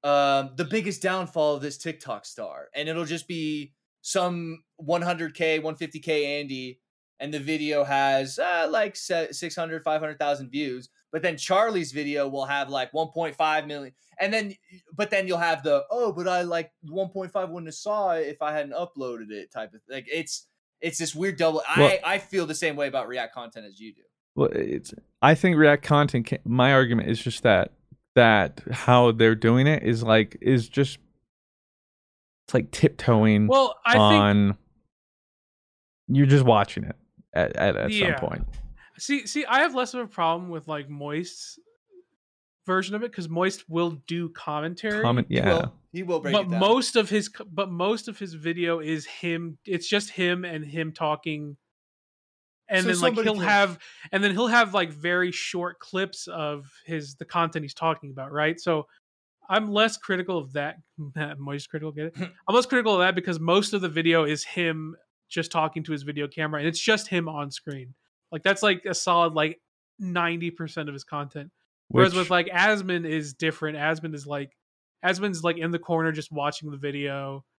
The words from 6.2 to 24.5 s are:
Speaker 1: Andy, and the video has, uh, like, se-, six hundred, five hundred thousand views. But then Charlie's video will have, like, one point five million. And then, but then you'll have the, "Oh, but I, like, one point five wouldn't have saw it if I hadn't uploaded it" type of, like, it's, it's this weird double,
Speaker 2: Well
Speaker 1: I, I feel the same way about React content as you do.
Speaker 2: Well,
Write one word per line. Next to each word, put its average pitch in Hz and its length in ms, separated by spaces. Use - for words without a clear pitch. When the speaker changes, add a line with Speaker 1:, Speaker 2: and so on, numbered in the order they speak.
Speaker 1:
Andy, 131 400
and 147 160
the 151 60
video 147 440
has, 135 540
uh, 175 320
like, 190 260
se-, 165 360
six 160 240
hundred, 160 280
five 156 160
hundred 151 180
thousand 143 320
views. 131 380
But 160 100
then 165 140
Charlie's 190 560
video 143 360
will 135 180
have, 139 220
like, 131 260
one 160 140
point 165 280
five 156 300
million. 143 280
And 202 140
then, 208 220
but 208 160
then 196 160
you'll 180 120
have 165 240
the, 143 280
"Oh, 233 220
but 170 160
I, 180 140
like, 170 300
one 180 260
point 185 240
five 185 180
wouldn't 165 180
have 151 60
saw 208 380
it 160 160
if 147 140
I 151 100
hadn't 147 200
uploaded 127 580
it" 104 200
type 110 240
of, 110 140
like, 131 220
it's, 156 360
it's 165 180
this 165 160
weird 175 220
double, 160 260
Speaker 2:
Well 143 120
Speaker 1:
I, - 160
I 190 140
feel 185 280
the 156 80
same 156 220
way 143 100
about 127 220
React 120 260
content 117 320
as 98 140
you 110 140
do. - 80
Speaker 2:
Well, - 180